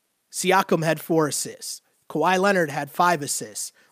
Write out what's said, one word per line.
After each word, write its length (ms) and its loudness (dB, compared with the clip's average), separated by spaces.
Siakam 520 2
had 160 0
four 280 2
assists. 540 -8
Kawhi 280 2
Leonard 320 2
had 220 -8
five 300 2
assists. 500 -8